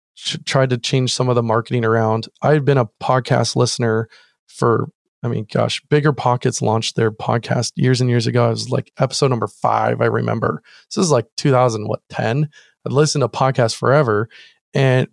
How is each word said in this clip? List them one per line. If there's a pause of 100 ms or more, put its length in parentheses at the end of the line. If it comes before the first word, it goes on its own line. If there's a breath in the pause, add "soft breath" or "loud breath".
(160)
ch-,
tried
to
change
some
of
the
marketing
around. (140)
I
had
been
a (120)
podcast
listener (360 soft breath)
for, (340)
I
mean,
gosh,
Bigger
Pockets
launched
their
podcast
years
and
years
ago.
It
was,
like,
episode
number
five,
I
remember. (280 soft breath)
This
is,
like, (100)
two
thousand,
what,
ten? (360 soft breath)
I'd
listened
to
podcasts
forever, (460 loud breath)
and,